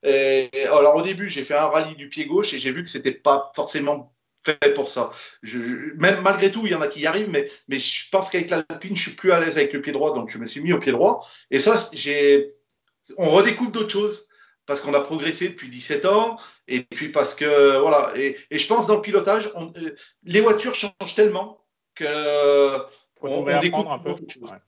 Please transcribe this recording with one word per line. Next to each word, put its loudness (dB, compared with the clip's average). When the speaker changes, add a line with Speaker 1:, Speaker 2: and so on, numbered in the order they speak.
Speaker 1:
Et, 2
et -4
alors, 6
au 0
début, -4
j'ai -8
fait -4
un 2
rallye 0
du -18
pied -8
gauche 0
et -8
j'ai -4
vu -6
que -14
c'était -4
pas 0
forcément -4
fait 2
pour -4
ça. -4
Je, -10
même 2
malgré 2
tout, -6
il 0
y 0
en -4
a -2
qui -8
y -2
arrivent, -2
mais, -2
mais -6
je -6
pense 0
qu'avec -2
l'Alpine, -6
je -6
suis -8
plus 2
à 6
l'aise 0
avec 2
le -6
pied -6
droit, -2
donc -6
je -14
me -10
suis -12
mis -2
au 2
pied -2
droit. -2
Et 0
ça, 4
j'ai, 2
on 0
redécouvre 4
d'autres -4
choses -4
parce -4
qu'on -4
a 6
progressé -4
depuis -14
dix-sept -6
ans, 2
et -4
puis -10
parce 0
que, 4
voilà, 4
et, -2
et -4
je -2
pense 2
dans 4
le -2
pilotage, 0
on, -12
euh, -10
les 4
voitures 2
changent -6
tellement 0
que -8
Speaker 2:
Faut -10
Speaker 1:
on, -4
Speaker 2:
trouver -2
Speaker 1:
on 2
Speaker 2:
à 2
Speaker 1:
découvre -2
Speaker 2:
apprendre -8
un -6
peu. -12
Speaker 1:
d'autres -18
choses. -16
Speaker 2:
Ouais. -18